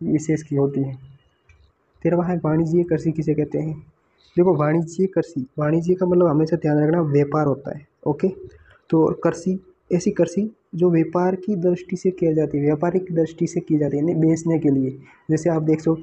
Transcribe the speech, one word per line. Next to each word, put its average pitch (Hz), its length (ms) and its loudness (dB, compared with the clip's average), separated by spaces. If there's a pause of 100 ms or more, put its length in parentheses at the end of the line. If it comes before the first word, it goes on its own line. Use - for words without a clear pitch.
विशेष 156 400 -2
की 143 120 -8
होती 139 260 0
है। 135 160 -6 (1080)
तेरहवाँ 170 240 0
है 180 100 -2
वाणिज्य 160 460 0
कृषि 160 280 -2
किसे 151 220 -2
कहते 147 240 -4
हैं? 156 200 -6 (600)
देखो 175 180 4
वाणिज्य 160 500 0
कृषि, 190 400 -4 (140)
वाणिज्य 165 340 0
का 180 120 0
मतलब 180 220 4
हमेशा 156 300 2
ध्यान 151 260 2
रखना 165 180 2
व्यापार 147 440 2
होता 139 320 -2
है। 147 100 -20 (200)
ओके, 185 500 -4 (320)
तो 160 240 4 (100)
कृषि 185 360 -2 (340)
ऐसी 180 180 0
कृषि 196 440 -2 (200)
जो 175 140 2
व्यापार 175 460 0
की 208 200 -4
दृष्टि 180 400 -2
से 185 160 -2
किया 165 220 0
जाती 151 240 0
है, 143 60 0
व्यापारिक 175 520 0
दृष्टि 160 320 0
से 175 120 -6
की 156 180 0
जाती 143 200 0
है, 147 60 0
यानी 160 240 2
बेचने 165 320 2
के 147 100 2
लिए। 131 300 0 (320)
जैसे 156 180 0
आप 160 120 0
देख 156 200 0
सको 165 220 0